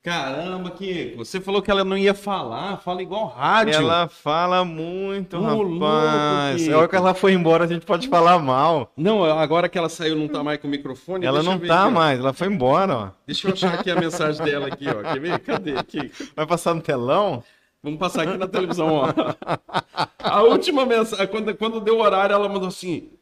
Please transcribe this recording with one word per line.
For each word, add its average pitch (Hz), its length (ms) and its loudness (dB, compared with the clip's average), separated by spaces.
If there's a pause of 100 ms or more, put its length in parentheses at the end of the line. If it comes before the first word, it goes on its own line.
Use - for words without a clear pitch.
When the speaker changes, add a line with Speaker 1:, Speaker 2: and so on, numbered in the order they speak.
Speaker 1:
Caramba, 170 640 -6
Kiko, 175 560 -8
você 185 160 -8
falou 196 220 -2
que 208 80 -2
ela 196 120 4
não 190 140 0
ia 196 160 4
falar, 180 640 -6
fala 180 240 -6
igual 190 240 -6
rádio. 165 480 2
Speaker 2:
Ela 160 340 2
fala 180 560 0
muito, 185 720 -6
Speaker 1:
Ô, 170 40 -4
louco, 202 400 0
Speaker 2:
rapaz. 151 800 2
Speaker 1:
Kiko. 160 100 0
Speaker 2:
É 170 40 2
hora 165 120 6
que 190 80 -4
ela 185 200 4
foi 190 180 4
embora, 165 300 4
a 170 40 0
gente 170 200 -6
pode 196 200 0
falar 175 300 6
mal. 143 580 2
Speaker 1:
Não, 196 300 2
agora 156 420 2
que 175 120 -6
ela 160 100 0
saiu, 160 260 -2
não 151 120 -2
tá 151 160 -4
mais 147 180 -2
com 147 60 -8
o - 20 -4
microfone, 143 560 -6
Speaker 2:
Ela 139 140 2
Speaker 1:
deixa 170 100 0
eu 190 40 2
Speaker 2:
não 180 60 -2
Speaker 1:
ver 175 100 -6
Speaker 2:
tá 170 160 4
Speaker 1:
aqui, - 20 4
ó. 262 40 4
Speaker 2:
mais, 156 280 4
ela 131 140 0
foi 170 140 -4
embora, 165 480 2
ó. 101 140 -6 (160)
Speaker 1:
Deixa - 220 -4
eu 190 60 2
achar 185 200 0
aqui 180 160 -4
a 170 100 -2
mensagem 160 460 -2
dela 143 220 -2
aqui, 143 200 -8
ó. 104 140 -4
Quer 147 180 -4
ver? 170 200 -4
Cadê, 151 440 -4
Kiko? 139 400 -10 (120)
Speaker 2:
Vai 156 100 -2
passar 170 300 0
no 165 60 -4
telão? 143 640 0 (380)
Speaker 1:
Vamos 147 180 -8
passar 175 280 -2
aqui 190 100 -4
na 185 100 -4
televisão, 175 460 -2
ó. 139 140 2 (1120)
A 208 240 2
última 262 420 4
mensagem, 220 400 0
quando, 214 300 -4
quando 226 260 -4
deu 226 160 2
o 226 40 0
horário, 202 320 4
ela 202 160 2
mandou 190 180 -4
assim 175 420 -8 (120)